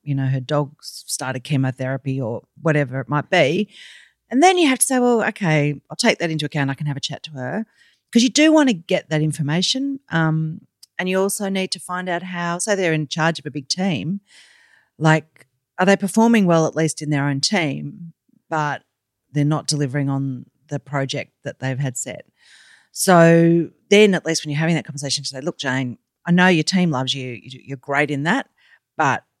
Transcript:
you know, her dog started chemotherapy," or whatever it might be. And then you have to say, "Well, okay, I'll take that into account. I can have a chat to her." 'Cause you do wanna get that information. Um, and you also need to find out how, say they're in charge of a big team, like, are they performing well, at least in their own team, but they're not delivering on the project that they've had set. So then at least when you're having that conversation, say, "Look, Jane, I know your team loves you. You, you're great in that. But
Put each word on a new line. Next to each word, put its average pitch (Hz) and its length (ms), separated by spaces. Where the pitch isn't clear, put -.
you 143 120
know, 135 120
her 131 140
dog 147 400
started - 640
chemotherapy," 135 760
or 117 240
whatever 147 380
it 127 80
might 147 220
be. 175 400
And 247 120
then 370 140
you 339 100
have 262 120
to - 60
say, 262 140
"Well, 240 260
okay, 151 540
I'll 156 60
take - 240
that 170 120
into 151 140
account. 143 240
I 135 40
can 147 140
have 139 100
a - 40
chat - 220
to 156 80
her." 139 340
'Cause 233 120
you 254 60
do 302 220
wanna 294 220
get 175 360
that 151 120
information. 175 800
Um, 160 520
and 180 120
you 185 120
also 196 280
need 190 220
to 180 80
find 180 300
out 175 140
how, 175 360
say 202 160
they're 180 180
in 156 140
charge 165 320
of - 60
a 147 60
big 135 180
team, 180 500
like, 156 500
are 185 80
they 196 120
performing 220 480
well, 165 220
at - 80
least 156 260
in 151 80
their 143 160
own 139 160
team, 156 720
but 151 340
they're 147 140
not 151 220
delivering 143 420
on 135 360
the 143 100
project 135 540
that - 160
they've 131 200
had 131 180
set. - 280
So 170 800
then 202 240
at 170 120
least 165 180
when 151 80
you're 143 80
having 165 160
that 139 100
conversation, 135 380
say, 131 180
"Look, 160 160
Jane, 127 400
I 175 60
know 180 160
your 170 160
team 180 280
loves 131 220
you. 127 280
You, 127 220
you're 135 140
great 143 340
in 139 120
that. 196 260
But 139 260